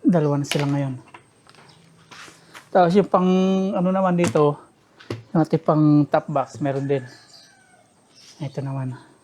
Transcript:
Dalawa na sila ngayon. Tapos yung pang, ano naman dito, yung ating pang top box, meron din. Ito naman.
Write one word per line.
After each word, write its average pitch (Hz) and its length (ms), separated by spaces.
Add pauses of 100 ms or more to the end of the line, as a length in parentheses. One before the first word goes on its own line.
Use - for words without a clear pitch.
Dalawa 151 400
na 139 80
sila 143 160
ngayon. 139 320 (1800)
Tapos 180 240
yung 196 120
pang, 185 200 (480)
ano 180 160
naman 185 240
dito, 151 400 (760)
yung 160 120
ating 156 160
pang 151 240 (240)
top 156 160
box, 135 320
meron 139 320
din. 135 160 (1400)
Ito 139 240
naman. 131 320 (260)